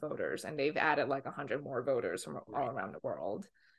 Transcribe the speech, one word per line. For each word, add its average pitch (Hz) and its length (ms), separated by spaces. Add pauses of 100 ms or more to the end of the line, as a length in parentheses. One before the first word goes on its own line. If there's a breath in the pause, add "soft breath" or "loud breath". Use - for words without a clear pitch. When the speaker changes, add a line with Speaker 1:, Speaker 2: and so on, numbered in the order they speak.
Speaker 1:
voters, - 440
and 151 140
they've 147 180
added, 147 320
like, 139 180
a 139 40
hundred 143 320
more 131 200
voters 117 420
from - 120
all - 120
Speaker 2:
Right. 123 200
Speaker 1:
around 104 240
the - 100
world. 104 440 (320)